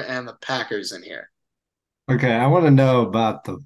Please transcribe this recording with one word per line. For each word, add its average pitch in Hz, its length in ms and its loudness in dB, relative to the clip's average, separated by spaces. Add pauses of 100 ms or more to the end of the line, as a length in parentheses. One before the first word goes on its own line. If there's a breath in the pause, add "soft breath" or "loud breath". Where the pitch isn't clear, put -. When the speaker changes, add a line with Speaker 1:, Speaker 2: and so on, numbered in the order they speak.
Speaker 1:
and 123 200 -8
the 113 140 -18
Packers 113 500 -8
in 90 120 -16
here. 87 260 -18 (840)
Speaker 2:
Okay, 123 220 0
I 117 140 0
wanna 160 240 4
know 131 300 6
about 110 440 -2
the 92 200 -10